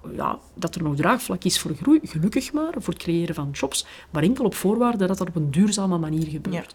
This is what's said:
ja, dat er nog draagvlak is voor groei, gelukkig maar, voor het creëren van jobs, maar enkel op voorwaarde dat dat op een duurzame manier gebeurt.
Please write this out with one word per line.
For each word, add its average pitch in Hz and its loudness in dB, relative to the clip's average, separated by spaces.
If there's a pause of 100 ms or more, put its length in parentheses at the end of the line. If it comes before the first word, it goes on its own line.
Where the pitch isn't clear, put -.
(160)
ja, - -2 (140)
dat - -4
er 175 -4
nog 151 0
draagvlak 185 2
is - 2
voor - -4 (100)
groei, 302 6
gelukkig 202 -2
maar, 311 -2
voor 190 -4
het - -12
creëren 170 0
van 143 -4
jobs, - -4 (260)
maar 147 0
enkel 254 4
op 185 0
voorwaarde 226 2
dat 190 0
dat 185 -2
op 175 -8
een 151 0
duurzame 196 4
manier 156 0
gebeurt. 156 -6 (180)